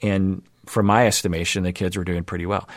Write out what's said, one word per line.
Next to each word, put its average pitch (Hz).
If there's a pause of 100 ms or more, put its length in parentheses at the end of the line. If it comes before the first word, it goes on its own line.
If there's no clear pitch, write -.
And 95 (240)
from 104
my 110
estimation, 90
the 90
kids 92
were 90
doing 87
pretty 87
well. 95